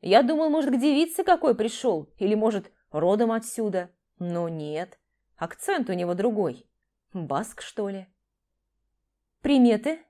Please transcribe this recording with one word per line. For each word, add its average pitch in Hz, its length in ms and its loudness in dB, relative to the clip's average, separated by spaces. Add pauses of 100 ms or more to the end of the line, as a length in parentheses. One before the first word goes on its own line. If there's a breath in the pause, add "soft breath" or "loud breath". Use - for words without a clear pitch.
Я 285 220 6
думал, 302 280 2
может, 294 240 0
к 262 40 0
девице 302 460 2
какой 339 300 4
пришёл, 214 640 -4
или, 202 160 0
может, 214 380 -2 (180)
родом 202 420 2
отсюда. 214 580 -4 (280)
Но 175 300 -4
нет, 156 500 -8 (380)
акцент - 540 -4
у - 20 -2
него 175 220 -2
другой. 196 520 -2 (460)
Баск, 160 500 -6
что - 260 -8
ли?» 190 180 -12 (1300)
«Приметы?» 262 680 4